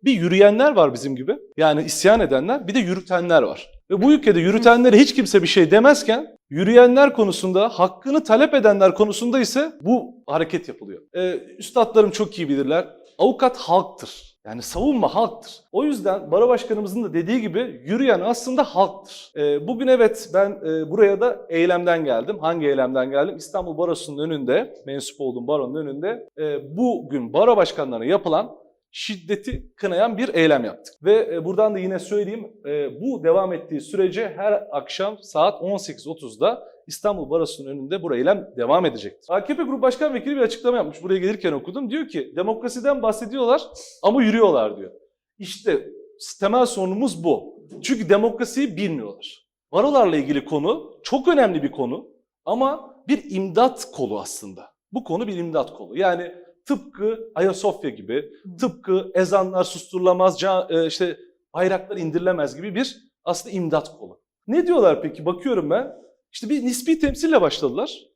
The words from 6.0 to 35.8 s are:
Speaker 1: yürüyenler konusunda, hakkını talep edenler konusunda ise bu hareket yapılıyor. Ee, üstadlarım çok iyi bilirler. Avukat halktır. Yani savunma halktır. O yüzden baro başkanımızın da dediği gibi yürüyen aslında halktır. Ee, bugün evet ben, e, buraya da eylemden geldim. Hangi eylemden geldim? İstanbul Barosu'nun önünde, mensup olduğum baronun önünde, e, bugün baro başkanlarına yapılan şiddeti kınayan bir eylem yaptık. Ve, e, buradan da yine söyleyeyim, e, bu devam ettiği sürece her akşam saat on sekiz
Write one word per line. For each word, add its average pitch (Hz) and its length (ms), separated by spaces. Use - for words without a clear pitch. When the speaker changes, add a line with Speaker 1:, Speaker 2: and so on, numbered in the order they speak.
Speaker 1:
yürüyenler 247 640
konusunda, 190 540
hakkını 269 560
talep 269 300
edenler 202 400
konusunda 214 460
ise 285 400
bu 214 340
hareket 160 420
yapılıyor. - 340
Ee, 180 180
üstadlarım 220 520
çok - 280
iyi 160 100
bilirler. 139 400
Avukat 247 380
halktır. - 800
Yani 113 160
savunma 220 520
halktır. 226 380
O 247 120
yüzden 202 460
baro 208 180
başkanımızın 220 560
da 165 100
dediği 175 260
gibi 196 440
yürüyen 220 360
aslında 247 440
halktır. - 720
Ee, 147 300
bugün 247 200
evet 233 480
ben, 196 160
e, 160 400
buraya 202 300
da 240 280
eylemden 170 560
geldim. 131 340
Hangi 160 280
eylemden 131 440
geldim? 143 260
İstanbul 170 420
Barosu'nun 160 400
önünde, 147 440
mensup 135 340
olduğum 123 260
baronun 143 400
önünde, 180 420
e, 147 380
bugün 143 560
baro 220 240
başkanlarına 135 480
yapılan 180 580
şiddeti 202 840
kınayan 196 420
bir 247 160
eylem 151 300
yaptık. - 380
Ve, 208 300
e, 165 120
buradan 208 300
da 190 40
yine 185 200
söyleyeyim, 208 540
e, 143 340
bu 220 240
devam 185 280
ettiği 160 280
sürece 190 560
her 208 360
akşam 196 500
saat 165 400
on 196 140
sekiz 175 300